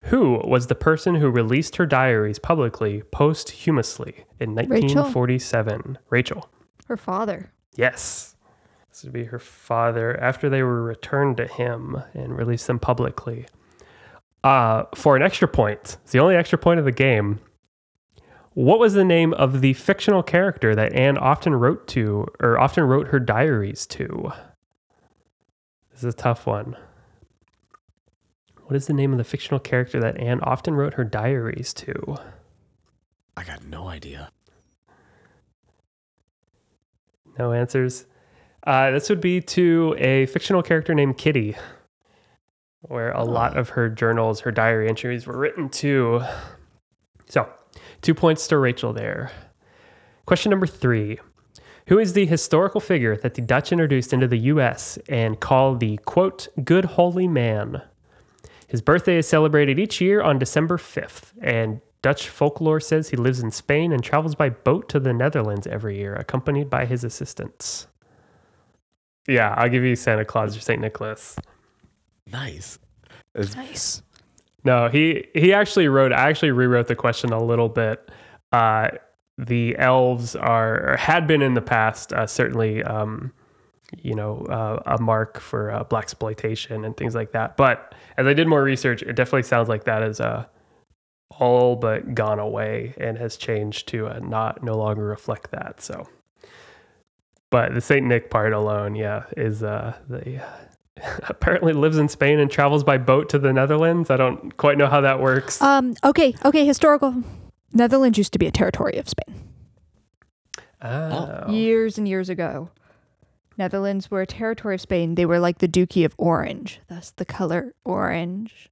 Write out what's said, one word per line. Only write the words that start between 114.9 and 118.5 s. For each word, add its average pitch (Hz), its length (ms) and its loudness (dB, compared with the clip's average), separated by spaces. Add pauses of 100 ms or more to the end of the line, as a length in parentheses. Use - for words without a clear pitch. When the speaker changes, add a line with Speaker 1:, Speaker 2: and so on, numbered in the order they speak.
Speaker 2:
They 175 100 2
were 170 140 2
like 175 180 0
the 180 100 2
Duchy 180 360 2
of - 140 0
Orange, - 720 -2
thus 170 240 -14
the - 120 -8
color 175 500 -4 (100)
orange. 185 880 -6